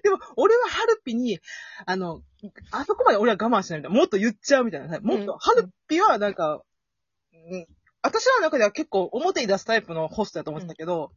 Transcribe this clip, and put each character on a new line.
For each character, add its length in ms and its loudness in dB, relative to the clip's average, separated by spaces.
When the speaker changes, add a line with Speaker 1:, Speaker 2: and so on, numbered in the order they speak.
Speaker 1:
で 60 4
も、 80 2
俺 200 6
は 120 0
ハ 160 -4
ル 180 2
ピ 120 -6
に、 240 -2
あ 100 -2
の、 260 -6
あ 140 -6
そ 100 0
こ 80 0
ま 80 8
で 60 4
俺 140 2
は 60 0
我 120 0
慢 40 0
し 60 -10
な 80 -6
い 20 -10
み 40 -10
た 60 -10
い 20 -10
な。 60 2
も 80 6
っ 20 4
と 100 -2
言 140 0
っ 20 -6
ち 220 0
ゃ 60 4
う 20 0
み 80 -4
た 60 -6
い 100 -12
な。 120 -8
も 220 -2
っ 40 -8
と、 80 -6
Speaker 2:
う 20 -12
ん。 40 -14
Speaker 1:
ハ 120 2
ル 180 4
ピ 120 0
は 180 4
な 120 -2
ん 40 -4
か、 300 -4
う 240 -14
ん。 100 -14
私 260 -2
の 140 4
中 160 0
で 60 2
は 80 4
結 180 -8
構 220 -2
表 300 -2
に 60 -2
出 100 2
す 80 -16
タ 100 0
イ 60 0
プ 120 -10
の 140 -4
ホ 180 -4
ス 60 -10
ト 80 -8
や 60 -8
と 60 -8
思 80 -10
っ 20 -10
て 60 -12
た 80 -14
け 100 -12
ど、 300 -4